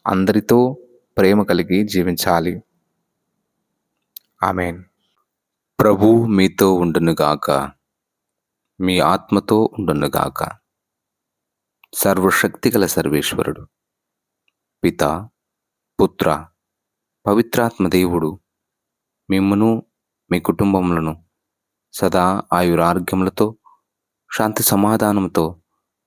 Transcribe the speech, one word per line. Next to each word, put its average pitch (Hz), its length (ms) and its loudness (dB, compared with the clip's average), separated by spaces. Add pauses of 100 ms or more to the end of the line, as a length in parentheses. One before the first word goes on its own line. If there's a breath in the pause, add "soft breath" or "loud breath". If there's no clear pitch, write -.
అందరితో 107 720 2 (400)
ప్రేమ 101 260 4
కలిగి 92 440 0
జీవించాలి. 90 760 -2 (1800)
ఆమేన్. 90 400 -4 (960)
ప్రభు 107 460 4 (120)
మీతో 95 360 2
ఉండునుగాక, 78 1000 0 (1080)
మీ 92 200 0
ఆత్మతో 101 720 0 (100)
ఉండునుగాక. 143 720 -4 (1400)
సర్వశక్తిగల 98 920 0
సర్వేశ్వరుడు, - 840 -4 (1160)
పిత, 82 460 -2 (680)
పుత్ర, 82 460 0 (840)
పవిత్రాత్మ 117 600 0
దేవుడు 87 520 0 (880)
మిమ్మును 101 540 2 (480)
మీ 90 80 0
కుటుంబములను 87 840 -2 (720)
సదా 92 460 0 (100)
ఆయురారోగ్యములతో 92 1000 0 (840 soft breath)
శాంతి 110 260 -2
సమాధానముతో 101 920 0 (520)